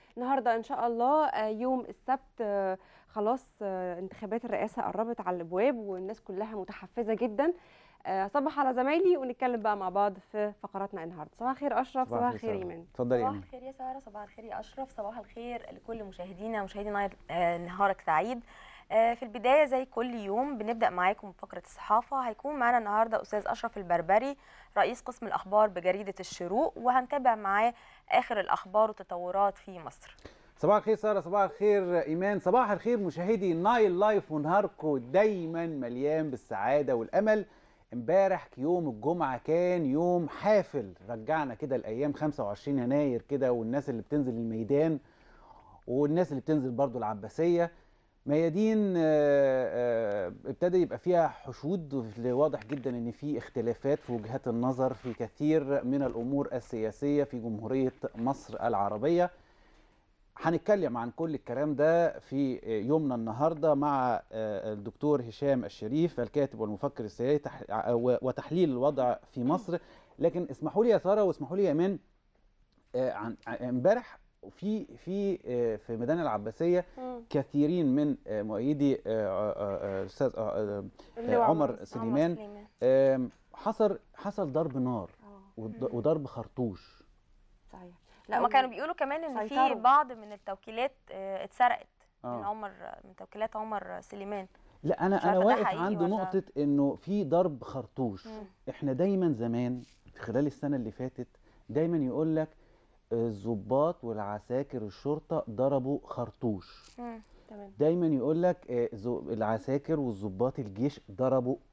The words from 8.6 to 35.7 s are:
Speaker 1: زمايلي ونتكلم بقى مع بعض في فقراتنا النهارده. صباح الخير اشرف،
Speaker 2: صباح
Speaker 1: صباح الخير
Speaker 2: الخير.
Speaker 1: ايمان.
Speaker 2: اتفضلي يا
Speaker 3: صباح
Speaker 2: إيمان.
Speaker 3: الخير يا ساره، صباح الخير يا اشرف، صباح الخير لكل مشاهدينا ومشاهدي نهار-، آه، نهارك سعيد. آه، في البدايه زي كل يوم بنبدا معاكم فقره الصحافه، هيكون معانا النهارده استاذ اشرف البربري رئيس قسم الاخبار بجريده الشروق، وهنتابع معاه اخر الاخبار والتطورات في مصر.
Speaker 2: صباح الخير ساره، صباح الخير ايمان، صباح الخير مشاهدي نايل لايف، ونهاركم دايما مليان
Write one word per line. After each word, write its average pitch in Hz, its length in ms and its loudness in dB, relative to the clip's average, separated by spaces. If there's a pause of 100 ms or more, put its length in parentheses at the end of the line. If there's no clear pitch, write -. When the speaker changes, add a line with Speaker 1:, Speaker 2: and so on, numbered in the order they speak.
Speaker 1:
زمايلي 320 440 4
ونتكلم 247 440 -2
بقى 208 160 0
مع 185 120 -4
بعض 196 280 2 (140)
في 208 220 -2 (100)
فقراتنا 196 400 -8
النهارده. 165 360 -10
صباح 247 120 -2
الخير 262 300 -2
اشرف، 262 260 -2
Speaker 2:
صباح 233 120 -2
Speaker 1:
صباح 240 120 2
الخير 220 200 -4
Speaker 2:
الخير. 196 120 -4
Speaker 1:
ايمان. 170 280 -10
Speaker 2:
اتفضلي 123 280 0
يا - 20 0
Speaker 3:
صباح 107 120 0
Speaker 2:
إيمان. 101 100 -8
Speaker 3:
الخير 247 200 -18
يا 262 80 -12
ساره، 262 280 -10
صباح 208 240 -16
الخير 214 220 -18
يا - 140 -10
اشرف، 262 320 -12
صباح 220 260 -8
الخير 233 560 -12
لكل 226 300 -12
مشاهدينا 196 580 -8
ومشاهدي 202 280 -8
نهار-، 202 260 -4 (160)
آه، 170 260 0
نهارك 180 440 -2
سعيد. 196 380 0 (520)
آه، 226 220 4
في 233 100 -10
البدايه 247 420 4
زي 262 200 0
كل 247 280 -4
يوم 233 440 -2
بنبدا 220 320 0
معاكم 185 420 0
فقره - 340 -14
الصحافه، 247 540 0
هيكون 254 360 -4
معانا 247 220 4
النهارده 220 440 2
استاذ 208 260 -4
اشرف - 300 -4
البربري 190 600 2 (400)
رئيس 226 240 2
قسم 240 260 -10
الاخبار 208 400 4
بجريده 185 520 -2
الشروق، 190 580 -4
وهنتابع 247 580 2
معاه 214 380 2 (360)
اخر 247 300 2
الاخبار 208 480 2
والتطورات 190 720 -2
في 185 220 -16
مصر. - 380 -16 (400)
Speaker 2:
صباح 185 200 6
الخير 214 180 2
ساره، 214 240 0
صباح 175 220 0
الخير 190 600 2
ايمان، 185 380 0
صباح 214 320 4
الخير 226 260 0
مشاهدي 185 560 0
نايل 196 460 4
لايف، 208 320 4
ونهاركم 156 640 0
دايما 170 680 2
مليان 147 640 -2